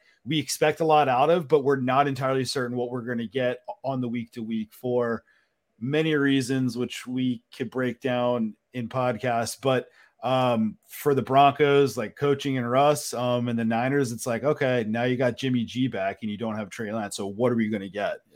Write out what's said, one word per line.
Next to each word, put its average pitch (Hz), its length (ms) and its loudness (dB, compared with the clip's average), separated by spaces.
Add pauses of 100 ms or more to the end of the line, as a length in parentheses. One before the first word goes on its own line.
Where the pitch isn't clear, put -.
(240)
we 156 140 -2
expect 151 420 0
a 160 60 0
lot 151 240 6
out 131 180 4
of, 170 180 2
but 147 160 6
we're 135 140 4
not 131 320 2
entirely 135 380 0
certain 123 280 -4
what 120 160 -4
we're 123 120 -6
gonna 117 240 -4
get 123 320 -2 (260)
on 131 160 -2
the 123 80 -2
week 117 240 -6
to 120 100 -10
week 110 300 -6
for 120 520 -2 (540)
many 151 360 0
reasons, 131 640 0
which 120 280 -8
we 127 360 -2 (120)
could 123 140 -6
break 127 320 -4
down 123 560 -2 (160)
in 117 160 -8
podcasts. 120 720 -2
But, 131 300 0 (320)
um, 123 640 0
for - 300 0
the 120 60 2
Broncos, 139 760 4
like, 107 180 -6
coaching 139 420 -2
and 120 140 -4
Russ, 143 420 2
um, 123 360 0
and 117 100 0
the 113 60 0
Niners, 123 480 0
it's 117 120 -10
like, 117 200 -2
okay, 127 420 0
now 113 160 -2
you 127 140 0
got 123 200 0
Jimmy 127 280 -2
G 123 240 -2
back 98 340 -4
and 107 80 -6
you 101 80 -8
don't 110 160 -6
have 104 160 -8
Trey 107 220 -8
Lance. 107 240 -6
So 101 100 -6
what 110 240 0
are 120 60 0
we 110 120 0
gonna 101 200 -6
get? 90 300 -4 (180)